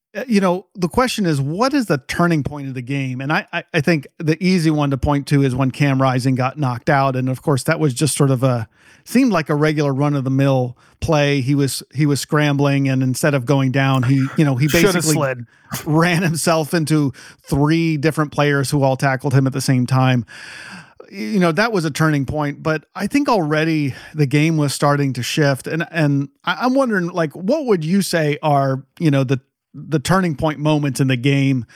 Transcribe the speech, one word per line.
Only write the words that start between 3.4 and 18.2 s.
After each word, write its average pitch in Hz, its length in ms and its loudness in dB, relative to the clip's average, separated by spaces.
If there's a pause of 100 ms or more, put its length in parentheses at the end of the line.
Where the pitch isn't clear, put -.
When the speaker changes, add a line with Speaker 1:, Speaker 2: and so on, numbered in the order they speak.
Speaker 1:
I, 170 100 -6 (100)
I 170 80 0
think 156 260 0 (100)
the 160 260 0
easy 180 260 2
one 147 220 2
to 135 60 0
point 143 300 0
to 143 140 4
is 135 140 2
when 131 160 0
Cam 135 300 0
Rising 131 340 2
got 127 220 -2
knocked 127 320 -4
out. 135 260 2
And 131 140 -2
of 131 120 -6
course, 139 220 0
that - 160 -2
was 131 140 0
just 135 240 -2
sort 139 120 4
of 127 140 0
a, 123 240 0 (380)
seemed 254 260 2
like 160 180 0
a 156 60 0
regular 147 380 2
run-of-the-mill 135 840 0 (220)
play. 143 420 2
He 135 140 0
was, 139 260 0 (120)
he 147 120 0
was 143 140 0
scrambling, 139 720 0
and 131 120 0
instead 131 320 0
of 131 120 -2
going 135 260 2
down, 135 320 2
he, 135 240 2 (100)
you 160 80 4
know, 135 120 2
he 143 100 2
Speaker 2:
Shoulda 175 260 2
Speaker 1:
basically 160 200 0
Speaker 2:
slid. 131 320 -2 (200)
Speaker 1:
<laughs> - 200 -12
ran 165 380 2
himself 160 500 0
into 151 400 0 (280)
three 160 560 0
different 151 340 -2